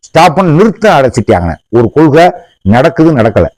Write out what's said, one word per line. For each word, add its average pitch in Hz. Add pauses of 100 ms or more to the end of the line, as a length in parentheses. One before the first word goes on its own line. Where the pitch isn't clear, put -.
ஸ்டாப்னு 165
நிறுத்த 214
அடைச்சிட்டாங்க. 107 (160)
ஒரு 117
கொள்கை 160 (360)
நடக்குது 156
நடக்கல 107 (120)